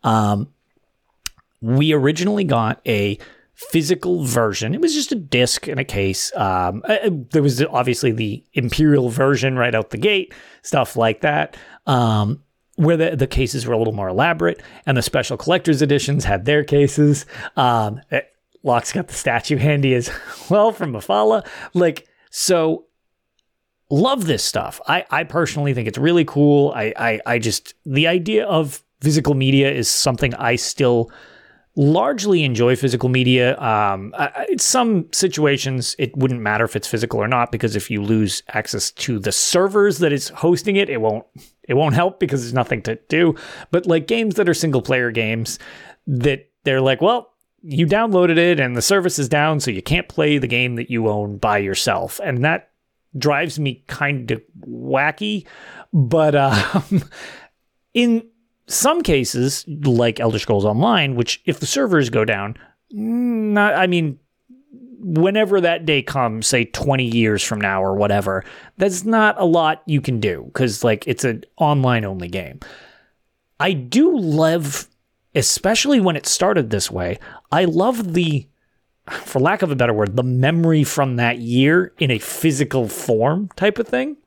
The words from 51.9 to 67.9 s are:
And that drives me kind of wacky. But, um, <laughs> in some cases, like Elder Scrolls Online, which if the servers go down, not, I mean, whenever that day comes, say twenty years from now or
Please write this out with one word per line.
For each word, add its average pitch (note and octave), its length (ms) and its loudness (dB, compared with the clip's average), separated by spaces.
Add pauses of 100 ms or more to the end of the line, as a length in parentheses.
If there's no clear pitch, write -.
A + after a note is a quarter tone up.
And B2+ 220 -2
that - 240 -2 (480)
drives D3 420 -2
me C3+ 280 -4
kind C3+ 440 -6
of A2+ 100 -4 (240)
wacky. C#3 800 -4 (460)
But, D3+ 440 2
um, C#3 680 0 (400)
<laughs> - 500 -20
in A#3 340 2 (400)
some D#4+ 360 0
cases, C3 640 0
like B2 520 0
Elder A2+ 200 0
Scrolls G2+ 260 0
Online, C3+ 500 2
which A#2+ 300 -4
if - 140 -2
the - 80 -4
servers F3+ 420 2
go A2 160 0
down, G#2 320 -4 (340)
not, A3 840 0
I F#3 120 2
mean, E3 320 -2 (800)
whenever F#3+ 640 2
that E3+ 240 0
day D3 160 2
comes, A#2 460 -2
say A#2+ 180 2
twenty C3 400 -2
years A2+ 380 2
from G#2+ 180 -4
now G2 220 0
or F#2+ 120 0